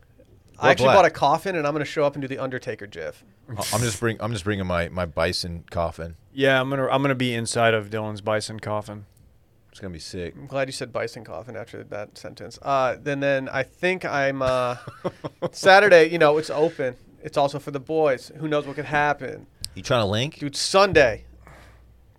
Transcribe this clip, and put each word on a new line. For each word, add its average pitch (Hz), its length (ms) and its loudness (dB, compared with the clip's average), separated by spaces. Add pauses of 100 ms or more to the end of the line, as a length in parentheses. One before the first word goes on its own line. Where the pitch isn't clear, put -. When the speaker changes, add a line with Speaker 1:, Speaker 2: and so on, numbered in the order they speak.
(580)
Speaker 1:
I 147 80 0
Speaker 2:
We're 156 40 8
Speaker 1:
actually 123 160 4
Speaker 2:
black. 131 100 8
Speaker 1:
bought 180 80 10
a 156 60 6
coffin, 160 460 0
and 147 100 0
I'm 143 80 0
gonna 147 100 -2
show 151 200 -2
up 143 100 0
and 147 80 -8
do 131 60 -6
the 131 100 -8
Undertaker 120 480 -8
gif. 80 360 -12 (280)
Speaker 2:
I'm 104 300 -4
just 117 200 -2
bring, 113 200 0
I'm 110 120 -4
just 95 120 -6
bringing 98 220 -2
my, 87 220 0
my 90 160 -6
bison 85 680 -4
coffin. 82 460 -6 (160)
Speaker 3:
Yeah, 135 260 2
I'm 131 120 -2
gonna, 135 180 -2
I'm 135 140 0
gonna 139 120 0
be 123 200 -2
inside 113 400 2
of 104 160 -2
Dylan's 107 320 -6
bison 107 380 -4
coffin. 104 440 -8 (680)
Speaker 2:
It's - 100 -20
gonna 95 120 -12
be 80 60 -14
sick. 85 400 -10
Speaker 1:
I'm - 80 -16
glad 131 220 -4
you 131 40 -12
said 127 180 -10
bison 113 340 -8
coffin 107 300 -14
after 104 300 -14
that 104 320 -14
sentence. - 460 -16
Uh, 131 360 0
then, 143 220 -6
then 139 300 -2
I 135 120 -4
think 180 440 -4
I'm, 139 340 -2
uh, 127 360 0 (380)
Speaker 2:
<laughs> - 380 -10
Speaker 1:
Saturday, 190 560 8
you 170 100 -2
know, 151 200 6
it's 156 100 -6
open. 147 480 -2 (260)
It's - 140 -10
also 143 220 0
for 143 140 -12
the 139 80 -6
boys. 151 580 -2
Who 156 100 -8
knows 147 180 -2
what 135 100 -12
could 147 100 -8
happen? 139 600 -2 (280)
Speaker 2:
You 95 80 -14
trying 123 200 2
to 101 40 2
link? 113 320 -2
Speaker 1:
Dude, 143 180 -8
Sunday, 160 680 4 (960)